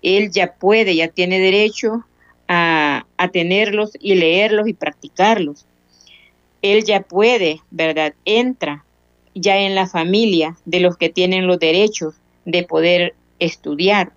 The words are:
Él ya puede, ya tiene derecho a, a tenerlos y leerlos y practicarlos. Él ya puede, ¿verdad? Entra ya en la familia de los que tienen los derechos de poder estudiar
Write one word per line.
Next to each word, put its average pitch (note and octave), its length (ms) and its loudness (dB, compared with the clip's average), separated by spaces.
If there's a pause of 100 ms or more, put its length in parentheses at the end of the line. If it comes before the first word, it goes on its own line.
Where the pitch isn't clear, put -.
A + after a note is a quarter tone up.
Él G3 300 0
ya - 240 -2
puede, G3+ 400 2
ya E3 120 0
tiene F3+ 320 -2
derecho G#3+ 640 0 (460)
a, D#3+ 560 0 (100)
a F3+ 140 -2
tenerlos G3+ 720 -2
y G3 160 0
leerlos G3+ 520 2
y G#3+ 60 -4
practicarlos. F3+ 920 -2 (960)
Él G#3 220 4
ya G3+ 200 0
puede, G3 580 0 (100)
¿verdad? D#3 420 -2 (120)
Entra G#3 580 -2 (520)
ya G3 240 0
en G3 160 -2
la F#3+ 120 0
familia F3 800 0
de F3 140 -2
los F3+ 180 2
que E3 120 -2
tienen F#3 380 0
los F3+ 120 0
derechos E3 560 0 (280)
de F3 200 -2
poder F3 520 0 (220)
estudiar F3 800 -2